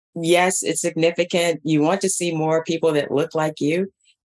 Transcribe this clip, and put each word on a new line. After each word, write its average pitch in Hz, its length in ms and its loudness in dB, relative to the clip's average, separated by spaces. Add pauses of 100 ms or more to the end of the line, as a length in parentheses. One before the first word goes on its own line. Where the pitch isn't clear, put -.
(160)
yes, 175 480 2
it's - 180 -2
significant. 170 800 0
You 151 180 2
want 185 200 2
to 190 80 0
see 175 240 -4
more 160 300 0
people 160 300 0
that 143 180 0
look 147 240 -2
like 160 260 -2
you. 175 320 -2 (320)